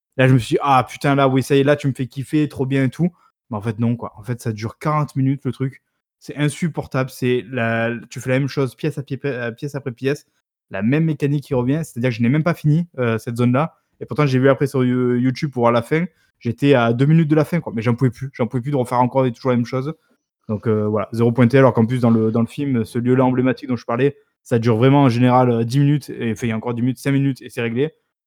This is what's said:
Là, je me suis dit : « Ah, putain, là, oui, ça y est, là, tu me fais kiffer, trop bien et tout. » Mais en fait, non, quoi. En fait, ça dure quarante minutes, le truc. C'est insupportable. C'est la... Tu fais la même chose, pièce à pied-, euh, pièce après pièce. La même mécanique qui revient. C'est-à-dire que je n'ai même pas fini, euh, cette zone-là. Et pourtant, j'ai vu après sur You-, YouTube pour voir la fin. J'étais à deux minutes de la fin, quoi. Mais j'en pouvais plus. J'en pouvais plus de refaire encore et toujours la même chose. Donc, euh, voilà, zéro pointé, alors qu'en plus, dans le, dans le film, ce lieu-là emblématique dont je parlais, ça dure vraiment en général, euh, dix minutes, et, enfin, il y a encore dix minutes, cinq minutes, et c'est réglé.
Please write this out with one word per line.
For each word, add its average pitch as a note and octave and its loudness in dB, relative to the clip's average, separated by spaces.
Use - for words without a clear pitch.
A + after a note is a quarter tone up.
Là, C3 4
je C3 6
me C3+ 6
suis B2+ -2
dit : « - 0
Ah, C3 2
putain, C#3+ -2
là, C#3 4
oui, C3 2
ça C#3+ 0
y C#3 6
est, C#3 4
là, C#3+ 4
tu C#3+ -6
me C3 -2
fais B2+ -6
kiffer, D3 -2
trop C#3 -4
bien C3+ 0
et B2+ 0
tout. » D#3+ -2
Mais A2 -6
en G2+ -6
fait, A2 -6
non, A#2 0
quoi. A#2 -12
En A2 -20
fait, A#2+ -8
ça A#2 -4
dure G#2+ -8
quarante D3+ -4
minutes, C3+ -2
le C3 -2
truc. C3 -8
C'est - -14
insupportable. C#3+ -4
C'est B2 -2
la... A#2 -2
Tu - -14
fais B2 -8
la B2+ 2
même C#3 -2
chose, C3+ -4
pièce - -6
à C#3+ -10
pied-, C3 -8
euh, A#2+ -6
pièce C#3 -12
après C3 -8
pièce. C3 -4
La G2 -6
même D3 2
mécanique D3 -2
qui - -6
revient. B2+ 0
C'est-à-dire B2 -4
que A2 -4
je A2+ -2
n'ai A#2 2
même D3+ 2
pas E3+ 0
fini, D#3 0
euh, A2+ 0
cette A#2 -8
zone-là. B2 0
Et - -12
pourtant, D3 0
j'ai C3 2
vu C3 4
après C3+ 2
sur B2+ -2
You-, B2 0
YouTube B2+ -2
pour B2 -4
voir A#2 6
la A#2 2
fin. D#3+ -2
J'étais C#3 2
à A#2+ 2
deux B2 2
minutes D#3+ 4
de D3+ 2
la D3+ 4
fin, F3 -4
quoi. A2 -10
Mais A2+ -4
j'en A#2 0
pouvais B2+ 0
plus. C3+ -14
J'en B2 -2
pouvais B2 -6
plus C3+ -6
de C#3+ -2
refaire B2 0
encore B2+ 2
et B2+ -2
toujours B2+ -4
la B2 2
même A#2+ 0
chose. C3 -6
Donc, G#2 -4
euh, G#2+ 0
voilà, G#2+ -2
zéro A#2 2
pointé, A#2+ 4
alors C3 6
qu'en A2+ 2
plus, B2+ -4
dans B2 4
le, A2 2
dans A#2 0
le A2+ 0
film, C3+ -4
ce - -8
lieu-là B2+ 2
emblématique B2+ 0
dont B2+ 0
je A#2 -14
parlais, B2 0
ça - -2
dure A2+ 2
vraiment C3+ 6
en C3+ 6
général, B2 4
euh, A#2 0
dix A#2 -2
minutes, C#3+ 0
et, A#2 -6
enfin, A2 -6
il - -2
y A2 -4
a A2 -4
encore A#2 -6
dix A#2 -6
minutes, B2 -2
cinq C#3 -4
minutes, C#3 0
et A#2+ -18
c'est B2 -8
réglé. A#2+ -2